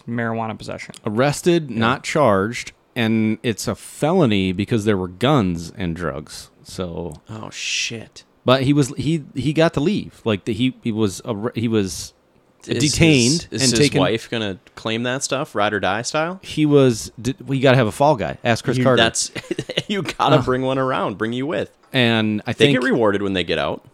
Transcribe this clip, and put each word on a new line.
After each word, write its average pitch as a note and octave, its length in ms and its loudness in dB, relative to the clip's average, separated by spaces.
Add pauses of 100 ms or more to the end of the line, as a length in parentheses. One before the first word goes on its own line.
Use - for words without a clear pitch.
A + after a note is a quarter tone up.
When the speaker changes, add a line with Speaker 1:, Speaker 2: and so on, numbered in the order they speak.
Speaker 1:
marijuana A2+ 500 -4
possession. - 380 -14 (100)
Speaker 2:
Arrested, C#3+ 640 0
Speaker 1:
Yeah. A2 80 -6
Speaker 2:
not A#2+ 260 0
charged, A#2 680 2 (240)
and A2 480 0
it's A#2+ 240 -4
a G#2 80 -2
felony A#2 800 2
because G2+ 320 -2
there G#2+ 120 4
were F#2 120 -2
guns F2+ 680 0
and E2+ 180 -4
drugs. D2+ 540 -8 (140)
So E2+ 500 -10 (160)
Speaker 3:
Oh, G#2+ 220 -14
shit. - 720 -8 (220)
Speaker 2:
But C3 180 4
he C3+ 100 2
was, C#3+ 240 0
he, D3 260 -2 (120)
he C3 180 -4
got D#3+ 220 2
to C#3 60 -2
leave. D3 420 -4
Like, G#2+ 220 -2
the, A#2 80 -2
he, B2 280 -2
he A#2 100 -4
was G#2 340 -2
arre-, A2+ 300 -6
he A2+ 120 -2
was G2+ 460 -2 (520)
Speaker 3:
Is C#3 260 0
Speaker 2:
detained D3 600 4
Speaker 3:
his, A2+ 100 -4
is B2+ 100 2
Speaker 2:
and A2+ 80 2
Speaker 3:
his D3 100 6
Speaker 2:
taken. C#3+ 100 0
Speaker 3:
wife G2+ 300 0
gonna G#2 280 -4 (180)
claim A2+ 280 -4
that B2+ 180 -4
stuff, C#3 320 -4
ride G#2 200 2
or G2+ 60 0
die G2 220 0
style? E3 400 -4
Speaker 2:
He - 240 -2
was. C3+ 460 4 (100)
D-, B2 140 -4 (100)
we C3+ 140 -2
gotta B2+ 180 6
have A#2 100 4
a G2 40 -2
fall C#3+ 240 4
guy. E2 280 -4
Ask A#2 200 0
Chris B2 140 -2
Speaker 3:
You, B2+ 80 2
Speaker 2:
Carter. A#2+ 180 4
Speaker 3:
that's, - 280 -2 (280)
<laughs> - 280 -6
you G3+ 140 -2
gotta C3+ 360 2
Speaker 2:
Ugh. B2 80 0
Speaker 3:
bring B2+ 180 0
one C3 160 0
around. C3 380 -2
Bring A2 160 -4
you B2+ 120 -4
with. D3+ 240 -4 (240)
Speaker 2:
And A2 540 2
I A#2 60 -2
Speaker 3:
They A2+ 140 4
Speaker 2:
think F#3+ 140 4
Speaker 3:
get - 80 -4
rewarded G#2+ 320 2
when G2 120 -2
they F2+ 100 0
get E2 160 -2
out. D2+ 340 -4